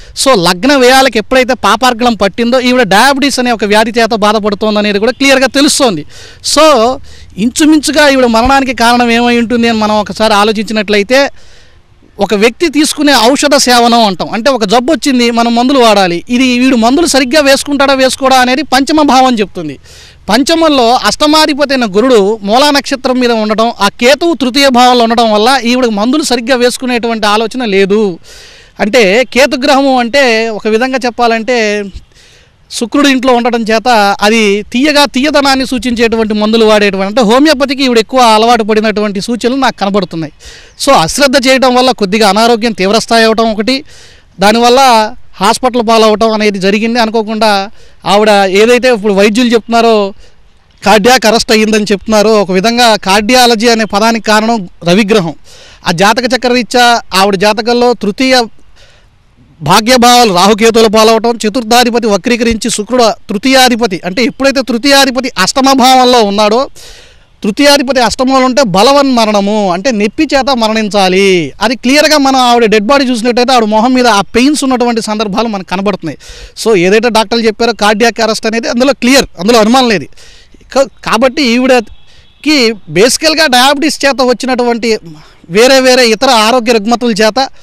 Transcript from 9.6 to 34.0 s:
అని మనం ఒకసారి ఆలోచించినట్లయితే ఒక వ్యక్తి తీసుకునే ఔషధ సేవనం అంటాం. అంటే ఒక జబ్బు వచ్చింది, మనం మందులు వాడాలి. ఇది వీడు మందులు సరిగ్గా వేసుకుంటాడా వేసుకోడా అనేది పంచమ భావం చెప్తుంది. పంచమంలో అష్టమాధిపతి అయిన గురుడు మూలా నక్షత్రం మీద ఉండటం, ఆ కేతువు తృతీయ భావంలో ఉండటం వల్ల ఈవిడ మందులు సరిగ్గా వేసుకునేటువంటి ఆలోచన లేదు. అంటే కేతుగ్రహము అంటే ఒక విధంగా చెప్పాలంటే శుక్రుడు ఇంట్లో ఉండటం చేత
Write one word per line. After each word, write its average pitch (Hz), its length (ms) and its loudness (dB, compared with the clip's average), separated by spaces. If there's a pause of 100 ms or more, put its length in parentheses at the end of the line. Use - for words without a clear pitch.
అని 226 80 -2
మనం 214 220 0
ఒకసారి 214 340 -2
ఆలోచించినట్లయితే 214 960 0 (880)
ఒక 202 140 -4
వ్యక్తి 226 360 0
తీసుకునే 285 440 -2 (180)
ఔషధ 285 240 0
సేవనం 240 500 2
అంటాం. 185 240 -4
అంటే 214 200 -4
ఒక 240 140 -2
జబ్బు 240 280 0
వచ్చింది, 247 400 0
మనం 233 240 0
మందులు 254 240 2
వాడాలి. 196 500 2
ఇది 247 300 0
వీడు 254 160 2
మందులు 247 300 2
సరిగ్గా 269 360 0
వేసుకుంటాడా 277 520 0
వేసుకోడా 262 460 0
అనేది 254 240 0
పంచమ 277 380 0
భావం 262 380 2
చెప్తుంది. 170 400 -8 (500)
పంచమంలో 277 640 2
అష్టమాధిపతి 294 800 0
అయిన 247 120 -2
గురుడు 214 580 0
మూలా 247 260 2
నక్షత్రం 262 500 -2
మీద 240 120 0
ఉండటం, 220 480 -2
ఆ 196 100 0
కేతువు 294 440 0
తృతీయ 269 360 0
భావంలో 247 340 4
ఉండటం 226 300 0
వల్ల 240 300 0
ఈవిడ 247 220 0
మందులు 233 380 -2
సరిగ్గా 262 320 -2
వేసుకునేటువంటి 233 720 -2
ఆలోచన 226 380 -2
లేదు. 196 540 0 (600)
అంటే 208 440 2 (100)
కేతుగ్రహము 269 640 0
అంటే 233 500 0
ఒక 214 180 -8
విధంగా 247 380 -2
చెప్పాలంటే 226 800 -2 (880)
శుక్రుడు 277 360 -2
ఇంట్లో 262 260 0
ఉండటం 240 280 -2
చేత 214 600 0